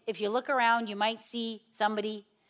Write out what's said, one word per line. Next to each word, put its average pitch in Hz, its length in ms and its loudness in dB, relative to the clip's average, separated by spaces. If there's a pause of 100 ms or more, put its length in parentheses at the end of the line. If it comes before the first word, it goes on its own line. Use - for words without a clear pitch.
if 190 120 -6
you 208 100 0
look 247 200 -2
around, 233 380 4
you 208 80 -6
might 220 280 0
see 226 460 -6
somebody 214 560 0 (240)